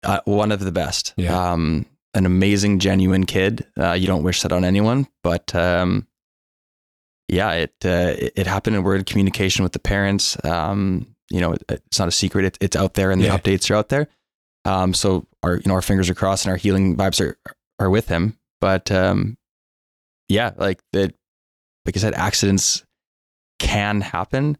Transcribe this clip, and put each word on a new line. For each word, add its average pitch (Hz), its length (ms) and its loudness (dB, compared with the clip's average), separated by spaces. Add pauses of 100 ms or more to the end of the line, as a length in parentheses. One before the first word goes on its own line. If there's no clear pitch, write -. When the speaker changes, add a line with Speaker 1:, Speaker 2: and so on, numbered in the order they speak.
Speaker 1:
uh, 98 220 -2
one 104 260 0
of 101 100 -2
the 92 100 -4
best. 82 460 -4
Speaker 2:
Yeah. 90 340 0
Speaker 1:
Um, 80 340 0 (300)
an 95 100 2
amazing, 98 540 2
genuine 95 480 4
kid. 98 380 0 (140)
Uh, 85 140 2
you 92 140 0
don't 90 160 0
wish 90 180 0
that 85 100 -2
on 90 140 2
anyone, 107 420 2 (160)
but, 87 300 -2
um, 90 540 0 (1200)
yeah, 95 260 0
it, 82 220 -4 (100)
uh, 90 320 0
it, 62 180 -6
it 95 120 -2
happened, 98 280 -2
and 95 80 -2
we're 95 120 0
in 95 80 -2
communication 98 600 0
with 90 100 -2
the - 60 -6
parents. 98 640 -2
Um, 92 720 -2 (140)
you 90 100 -2
know, 85 140 0
it, - 160 -6
it's - 300 -6
not 92 80 0
a 85 40 -2
secret. 95 340 0
It, 92 140 -2
it's 98 160 -2
out 95 200 0
there, 95 160 2
and 95 100 2
the 107 60 4
Speaker 2:
Yeah. 98 100 2
Speaker 1:
updates 95 320 0
are 104 60 2
out 107 140 0
there. 143 180 0 (580)
Um, 92 300 0
so 95 300 0 (180)
our, 90 140 0
you - 100 -6
know, 95 80 2
our 92 60 0
fingers 95 280 0
are 92 60 0
crossed, 98 300 0
and 95 60 -2
our 90 60 0
healing 95 400 2
vibes 95 240 0
are, - 160 -2 (420)
are 98 100 2
with 104 180 2
him. 92 300 0 (220)
But, 95 320 0
um, 98 460 0 (880)
yeah, 104 300 0
like, 92 240 -4 (100)
the, 95 220 0 (720)
like 87 120 -4
I - 20 -2
said, 107 140 0
accidents - 680 0 (760)
can 104 440 -2
happen 135 580 -4